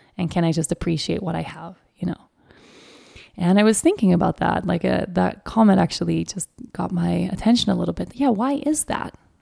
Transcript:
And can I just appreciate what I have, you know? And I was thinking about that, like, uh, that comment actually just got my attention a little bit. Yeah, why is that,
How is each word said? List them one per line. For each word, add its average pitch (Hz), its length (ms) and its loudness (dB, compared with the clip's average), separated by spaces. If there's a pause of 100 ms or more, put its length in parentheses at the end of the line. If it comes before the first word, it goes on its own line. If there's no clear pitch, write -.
(180)
And 170 140 -4
can 175 120 0
I 165 80 2
just 160 200 -2
appreciate - 500 -4
what 165 140 -4
I 160 60 -4
have, 165 340 -12 (220)
you 175 100 -6
know? - 220 -8 (1080)
And 180 240 2
I 208 40 6
was 220 180 4
thinking 311 320 4
about 180 240 2
that, - 280 -2
like, 175 180 -2
uh, 185 260 0
that 180 340 -2
comment 208 360 4
actually 170 440 0
just - 260 -10 (240)
got 180 180 -6
my 175 400 0
attention 220 400 2
a 180 40 2
little 175 180 -2
bit. - 220 -8
Yeah, 269 140 0
why 240 240 0
is 302 320 -2
that, - 280 -6 (280)